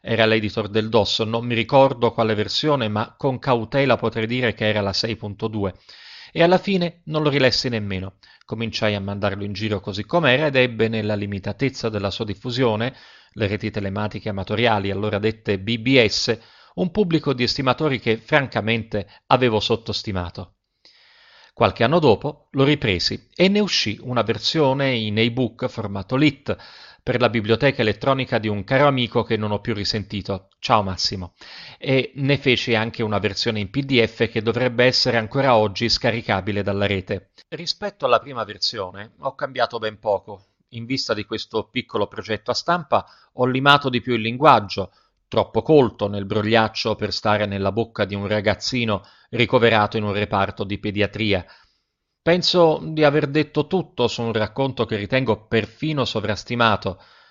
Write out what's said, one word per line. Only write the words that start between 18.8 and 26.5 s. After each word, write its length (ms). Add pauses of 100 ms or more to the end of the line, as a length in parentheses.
avevo 320
sottostimato. 960 (1000)
Qualche 280
anno 160
dopo 540
lo 100
ripresi 720
e 120
ne 120
uscì 420
una 220
versione 720
in 240
ebook 480
formato 480
lit 420 (460)